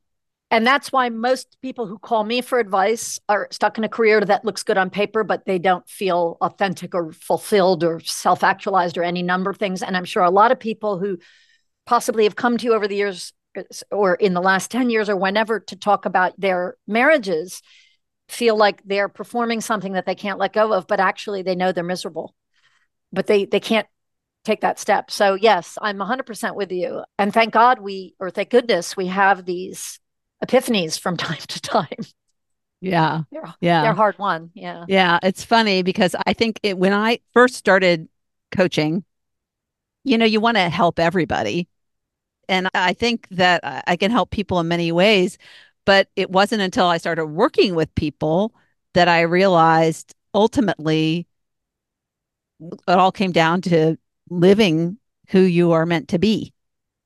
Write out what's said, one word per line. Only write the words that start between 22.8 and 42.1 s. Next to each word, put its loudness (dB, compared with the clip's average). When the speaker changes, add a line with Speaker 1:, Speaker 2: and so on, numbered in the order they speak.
Speaker 1:
but -4
they, 2
they -2
can't -2
take -2
that -2
step. -2
So 2
yes, 2
I'm -6
a -6
hundred -6
percent -8
with -6
you. -6
And 0
thank 4
God 6
we, -12
or -6
thank -6
goodness 0
we -4
have 2
these -10
epiphanies 0
from -4
<laughs> -6
time -6
to -12
time. -2
Speaker 2:
Yeah. 0
Speaker 1:
They're, -16
Speaker 2:
Yeah. 2
Speaker 1:
they're 2
hard 0
won. -4
Yeah. -14
Speaker 2:
Yeah. 2
It's -2
funny 2
because 0
I 0
think -2
it, -4
when 2
I 0
first 6
started 2
coaching, 0
you 2
know, 2
you 2
wanna 2
help 0
everybody. -2